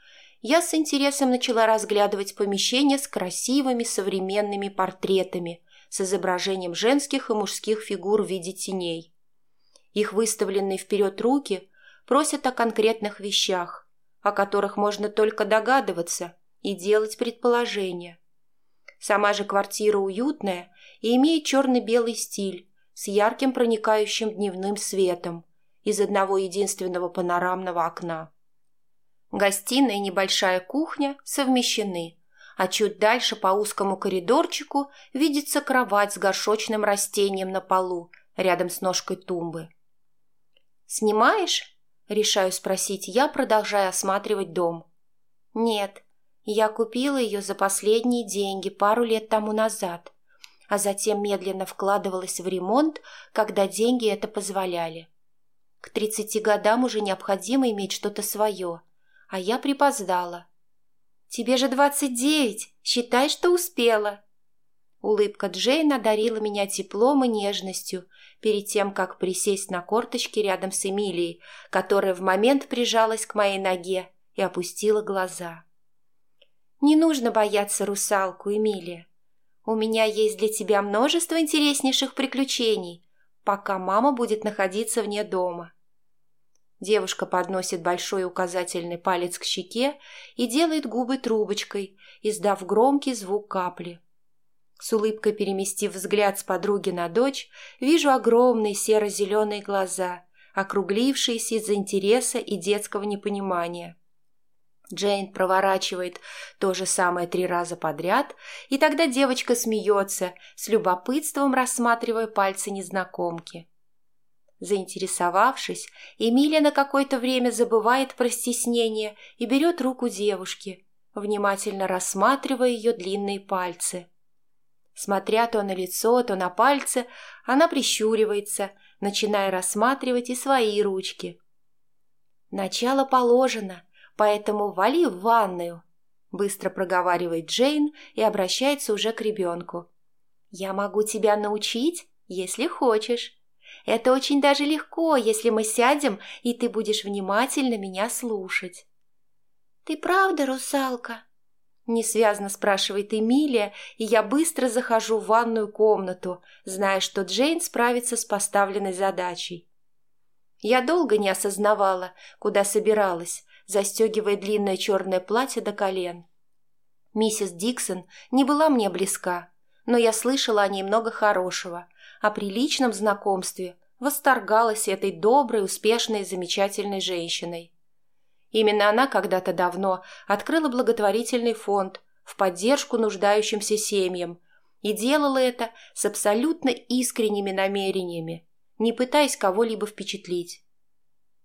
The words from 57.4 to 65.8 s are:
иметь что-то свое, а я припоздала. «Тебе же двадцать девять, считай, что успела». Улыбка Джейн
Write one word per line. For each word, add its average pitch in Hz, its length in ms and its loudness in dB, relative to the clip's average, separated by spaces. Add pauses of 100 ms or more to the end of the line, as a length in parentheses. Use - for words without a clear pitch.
иметь 196 220 -4
что-то 208 300 -6
свое, 185 580 -2 (480)
а 185 100 -6
я 202 200 -2
припоздала. 190 880 0 (840)
«Тебе 247 300 0
же 262 100 2
двадцать 277 460 2
девять, 262 580 0 (100)
считай, 240 460 2
что 359 220 0
успела». 226 720 2 (800)
Улыбка 202 460 0
Джейн 262 440 2